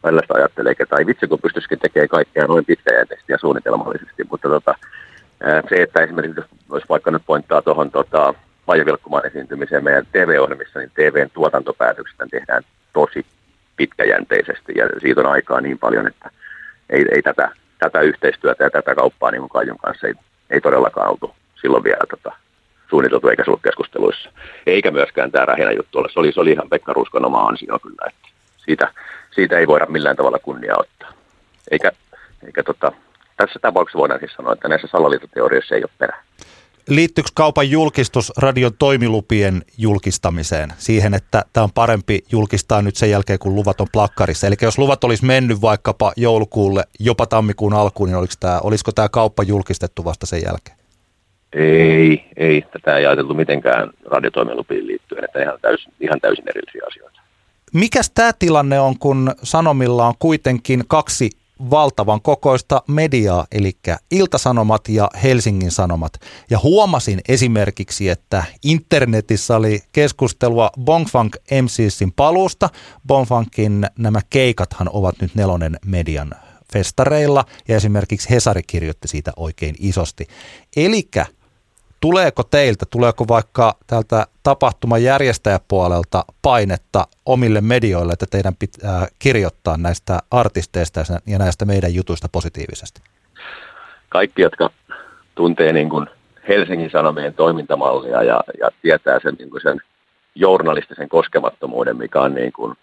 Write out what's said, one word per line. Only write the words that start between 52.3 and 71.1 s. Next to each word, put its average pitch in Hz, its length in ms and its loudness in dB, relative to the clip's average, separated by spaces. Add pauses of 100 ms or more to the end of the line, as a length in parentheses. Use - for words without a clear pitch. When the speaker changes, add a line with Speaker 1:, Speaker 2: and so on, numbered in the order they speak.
Speaker 1:
ei. 76 360 2
Tätä - 240 0
ei 71 100 2
ajateltu 69 280 0
mitenkään 62 560 0 (140)
radiotoimilupiin 62 840 -4
liittyen, - 380 -10
että - 180 -4
ihan 69 200 -6
täysin, - 380 -2
ihan 76 200 -2
täysin - 280 -2
erillisiä - 380 -10
asioita. - 340 -20 (520)
Speaker 2:
Mikäs 220 380 0
tää 233 280 2
tilanne 143 420 2
on, 131 180 2
kun 131 440 0
Sanomilla 127 640 2
on 120 120 2
kuitenkin 131 720 0
kaksi 135 420 0 (400)
valtavan 110 520 2
kokoista 135 680 0
mediaa, 123 640 0
elikkä 95 440 -2 (140)
Ilta-Sanomat 123 800 2
ja 107 200 2 (140)
Helsingin 107 480 0
Sanomat. 82 420 -2 (380)
Ja 110 120 2
huomasin 156 680 2
esimerkiksi, 107 800 0
että 87 360 -2 (200)
internetissä 120 920 2
oli 107 220 2 (140)
keskustelua 120 760 0 (100)
Bongfunk 127 560 0 (140)